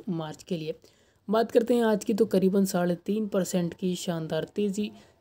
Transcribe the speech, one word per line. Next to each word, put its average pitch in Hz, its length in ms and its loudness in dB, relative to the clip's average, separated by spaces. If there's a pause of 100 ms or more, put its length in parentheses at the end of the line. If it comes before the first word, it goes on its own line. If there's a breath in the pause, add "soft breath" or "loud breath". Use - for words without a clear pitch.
(120)
मार्च 156 320 -8
के 180 140 -6
लिए। 156 180 -8 (520 soft breath)
बात 220 240 0
करते 240 240 4
हैं 233 100 4
आज 214 180 2
की, 233 100 0
तो 208 140 2
करीबन 190 400 4
साढ़े 175 300 0
तीन 208 300 -4
परसेंट 180 460 -2
की 180 240 -4
शानदार 160 480 -4
तेज़ी 208 460 -4 (300 loud breath)